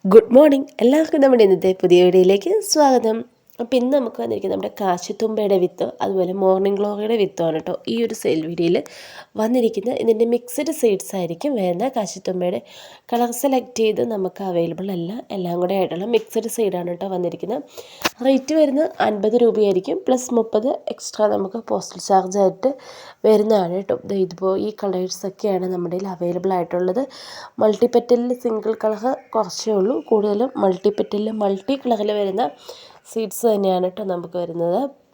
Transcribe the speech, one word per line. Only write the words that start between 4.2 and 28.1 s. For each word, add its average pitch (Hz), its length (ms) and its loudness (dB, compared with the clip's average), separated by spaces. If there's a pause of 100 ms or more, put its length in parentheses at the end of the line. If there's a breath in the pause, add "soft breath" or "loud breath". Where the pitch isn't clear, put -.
വന്നിരിക്കുന്നത് 202 340 -4
നമ്മുടെ 196 240 -6
കാശിത്തുമ്പയുടെ 208 800 -2
വിത്ത്, 180 240 -2 (180)
അതുപോലെ 190 380 -2
മോർണിംഗ് 190 380 2
ഗ്ലോറിയുടെ 208 420 -2
വിത്തുമാണ് 165 380 -2
കേട്ടോ 170 140 -6 (200)
ഈ - 20 -2 (100)
ഒരു 220 140 -6
സെയിൽ 156 300 -2
വീഡിയോയിൽ 170 260 0 (640 loud breath)
വന്നിരിക്കുന്നത്. 226 640 0
ഇതിൻ്റെ 226 300 2
മിക്സഡ് 294 460 -4
സീഡ്സ് 202 400 0
ആയിരിക്കും 175 400 -4
വരുന്നത്. 185 360 -2
കാശിത്തുമ്പയുടെ 190 640 -4 (520 loud breath)
കളർ 240 280 0
സെലക്ട് 262 400 -2
ചെയ്ത് 220 220 0 (100)
നമുക്ക് 190 380 -6
അവൈലബിൾ 170 380 -2 (100)
അല്ല, 170 140 -6 (240)
എല്ലാം 175 260 -4
കൂടെ 180 180 -4
ആയിട്ടുള്ള 180 360 -4
മിക്സഡ് 220 420 -4
സീഡാണ് 180 340 -2
കേട്ടോ 185 240 -8
വന്നിരിക്കുന്നത്. 180 480 -6 (640 loud breath)
റേറ്റ് 269 340 2
വരുന്നത് 294 320 2 (140)
അൻപത് 214 380 0
രൂപയായിരിക്കും, 208 540 2 (100)
പ്ലസ് 254 220 0 (100)
മുപ്പത് 226 300 0 (240)
എക്സ്ട്രാ - 420 -2
നമുക്ക് 202 260 -6 (100)
പോസ്റ്റൽ 185 380 -6
ചാർജ് 190 340 2
ആയിട്ട് 190 280 2 (560 loud breath)
വരുന്നതാണ് 208 520 4
കേട്ടോ. 196 180 -2 (140)
ദേ 196 140 -2
ഇതിപ്പോൾ 190 280 -2 (140)
ഈ - 20 -4 (120)
കളേഴ്സൊക്കെയാണ് 185 960 -4
നമ്മുടെ 175 220 -4
കയ്യിൽ 190 180 -6
അവൈലബിൾ 175 420 -2
ആയിട്ടുള്ളത്. 180 460 -2 (600 loud breath)
മൾട്ടിപെറ്റലിൽ 240 680 2 (100)